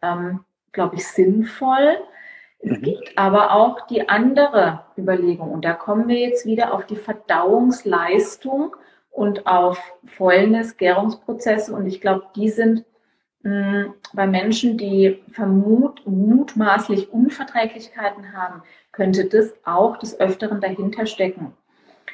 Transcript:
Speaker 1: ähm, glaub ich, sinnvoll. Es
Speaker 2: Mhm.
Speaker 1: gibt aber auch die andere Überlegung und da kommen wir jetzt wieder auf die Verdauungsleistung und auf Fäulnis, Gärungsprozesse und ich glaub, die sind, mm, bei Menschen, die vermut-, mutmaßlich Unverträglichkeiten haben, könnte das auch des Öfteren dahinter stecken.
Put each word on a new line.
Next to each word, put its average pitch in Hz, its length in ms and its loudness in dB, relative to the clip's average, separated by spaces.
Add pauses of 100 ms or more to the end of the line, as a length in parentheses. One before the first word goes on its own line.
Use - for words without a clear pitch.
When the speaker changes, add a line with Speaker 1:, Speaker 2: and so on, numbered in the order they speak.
Speaker 1:
ähm, 175 420 -6 (280)
glaub 180 220 -2
ich, 175 140 -8
sinnvoll. 262 920 2 (600)
Es - 180 -4
Speaker 2:
Mhm. - 40 -10
Speaker 1:
gibt - 360 -6
aber 196 360 4
auch 226 340 2
die 226 220 -4
andere 233 760 2 (120)
Überlegung 175 540 -2
und 160 140 -8
da 170 80 0
kommen 214 340 -2
wir 240 120 2
jetzt 240 260 -2
wieder 220 280 0
auf 196 120 -6
die 214 100 -10
Verdauungsleistung 214 1800 0 (360)
und 202 360 -4
auf 180 320 2 (260)
Fäulnis, 214 720 2
Gärungsprozesse 214 960 -2
und 196 140 -6
ich 185 140 -8
glaub, 190 320 -2
die 214 160 -2
sind, 226 360 0 (580)
mm, 202 420 -2 (280)
bei 196 140 0
Menschen, 220 500 0
die 196 540 2
vermut-, 214 720 2
mutmaßlich 214 1080 2
Unverträglichkeiten 226 1200 -4
haben, 180 280 -10 (300)
könnte 190 340 0
das 220 280 2 (120)
auch 196 320 2
des - 220 -10
Öfteren 196 420 -2
dahinter 196 440 -4
stecken. 185 480 -6 (600)